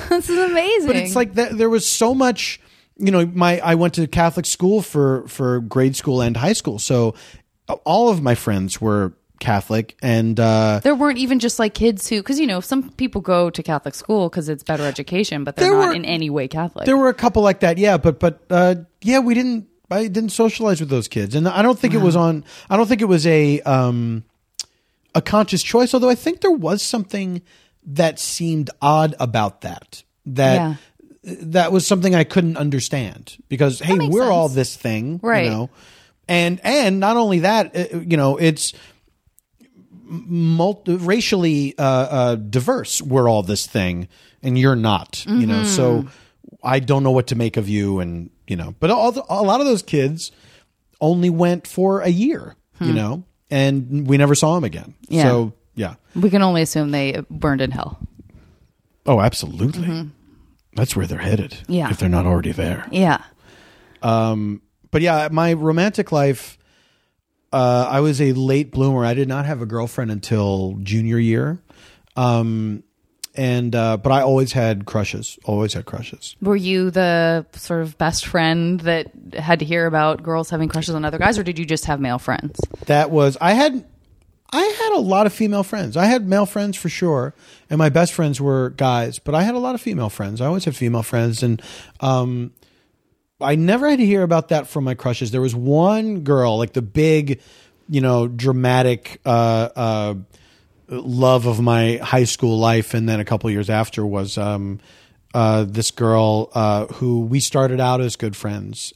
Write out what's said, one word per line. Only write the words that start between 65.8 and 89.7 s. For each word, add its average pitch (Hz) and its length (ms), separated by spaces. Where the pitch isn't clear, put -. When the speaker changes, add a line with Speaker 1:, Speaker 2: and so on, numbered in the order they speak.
Speaker 2:
life, 139 460
uh, 123 380
I 135 100
was 147 200
a 135 120
late 131 380
bloomer. 131 340
I 117 100
did 135 140
not 139 180
have 139 160
a 117 40
girlfriend 113 440
until 98 720
junior 113 360
year. 120 420
Um, 113 640
and, 123 400
uh, 113 240
but 131 120
I 135 120
always 131 300
had 110 320
crushes, 107 600
always 107 280
had - 140
crushes. - 560
Speaker 1:
Were 202 140
you 185 340
the 170 640
sort 165 280
of 156 140
best 160 300
friend 170 540
that 165 320
had 156 280
to 143 40
hear 165 220
about 156 380
girls 165 260
having 160 180
crushes 160 280
on 151 80
other 151 140
guys, 202 200
or 196 60
did 175 140
you 165 60
just 156 200
have 143 160
male 127 180
friends? - 400
Speaker 2:
That 147 260
was, 139 280
I 175 120
had, 262 320
I 294 80
had 427 360
a 302 40
lot 196 260
of 202 60
female 208 300
friends. 165 340
I 180 100
had 233 200
male 196 200
friends 202 300
for - 120
sure, 143 440
and 156 80
my 156 120
best 170 220
friends 143 280
were 131 300
guys, 123 500
but 147 160
I 170 60
had 233 120
a 247 60
lot 247 160